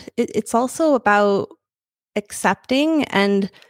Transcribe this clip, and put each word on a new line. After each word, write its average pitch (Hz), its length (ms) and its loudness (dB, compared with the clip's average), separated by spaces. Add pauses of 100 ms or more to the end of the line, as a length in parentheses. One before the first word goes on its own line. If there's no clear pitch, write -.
(180)
it, 240 160 -2
it's - 220 -4
also 269 400 0
about 208 540 2 (640)
accepting 269 880 -2
and 196 480 0 (180)